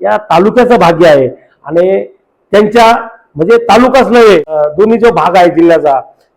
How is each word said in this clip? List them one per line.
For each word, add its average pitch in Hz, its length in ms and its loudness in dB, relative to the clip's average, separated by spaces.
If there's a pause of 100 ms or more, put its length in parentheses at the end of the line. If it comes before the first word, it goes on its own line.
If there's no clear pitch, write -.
या 208 160 -4
तालुक्याचं 214 580 0
भाग्य 170 320 2
आहे. 139 220 2 (360)
आणि 185 420 -4 (440)
त्यांच्या 226 560 0 (280)
म्हणजे 180 220 0
तालुकाच 240 500 0
नव्हे, 208 400 2
अ, 151 220 -2
दोन्ही 208 300 -2
जो 226 120 2
भाग 175 240 -2
आहे 180 120 4
जिल्ह्याचा, 156 540 0 (340)